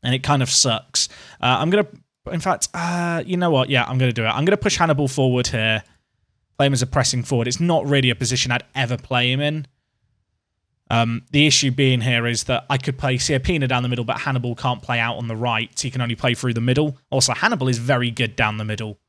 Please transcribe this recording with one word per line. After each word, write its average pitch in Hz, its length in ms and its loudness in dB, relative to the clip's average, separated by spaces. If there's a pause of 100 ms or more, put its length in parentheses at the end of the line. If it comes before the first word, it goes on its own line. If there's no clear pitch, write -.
And 123 120 -2
it 131 80 -4
kind 143 200 2
of 123 80 -2
sucks. - 580 0 (320)
Uh, 127 200 2
I'm 160 100 2
gonna, 208 160 4 (440)
in 170 100 -4
fact, - 340 -2
uh, 170 500 -4
you 180 140 -4
know 175 100 2
what? 131 220 2
Yeah, 127 140 2
I'm 131 120 -4
gonna 127 160 2
do 113 120 -2
it. 110 40 0
I'm 131 160 0
gonna 202 140 4
push 208 180 0
Hannibal 151 320 2
forward 127 380 2
here. 110 360 0 (760)
Play 139 80 4
him 139 80 2
as 120 80 2
a 127 40 0
pressing 127 360 0
forward. 120 260 0
It's 123 100 -4
not 165 280 2
really 139 240 0
a 113 40 0
position 127 380 -2
I'd 117 120 -4 (100)
ever 123 240 -4
play 123 340 -2
him 135 80 -2
in. 147 260 -4 (1200)
Um, 117 400 0
the 147 160 4
issue 139 240 4
being 127 320 2
here 120 240 0
is 120 180 -2
that - 240 -2
I 135 80 0
could 131 220 -4
play 131 180 0
Siapina 139 500 0
down 123 160 0
the 123 60 -2
middle, 120 160 -2
but 117 160 -4
Hannibal 127 340 -2
can't 123 280 -4
play 120 180 -2
out 117 160 -2
on 117 100 -6
the 113 100 -6
right. 117 440 -2
He 127 100 -4
can 127 120 -2
only 117 140 -2
play 123 180 0
through 123 180 -2
the 113 80 -2
middle. 131 380 0 (100)
Also, 131 240 0
Hannibal 156 360 0
is 123 100 0
very 123 320 0
good 113 260 -4
down 107 220 0
the 110 80 -6
middle. 107 320 -6 (100)